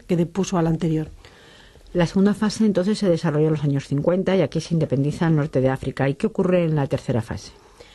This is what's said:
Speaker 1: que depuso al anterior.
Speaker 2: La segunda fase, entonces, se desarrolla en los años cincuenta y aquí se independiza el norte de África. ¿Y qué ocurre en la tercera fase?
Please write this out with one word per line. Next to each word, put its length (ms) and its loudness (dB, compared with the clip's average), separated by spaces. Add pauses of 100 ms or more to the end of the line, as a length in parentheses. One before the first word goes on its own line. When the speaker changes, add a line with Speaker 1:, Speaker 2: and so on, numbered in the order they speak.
Speaker 1:
que 100 0
depuso 400 -2
al 120 2
anterior. 420 -2 (840)
Speaker 2:
La 120 4
segunda 280 2
fase, 320 0
entonces, 320 2
se 100 0
desarrolla 380 2
en 60 2
los 100 -2
años 240 0
cincuenta 500 0
y 60 2
aquí 180 -2
se 140 -4
independiza 540 0
el 80 4
norte 240 0
de 100 2
África. 380 -2
¿Y 60 -2
qué 120 -2
ocurre 380 0
en 100 0
la 140 0
tercera 340 -2
fase? 300 -12 (420)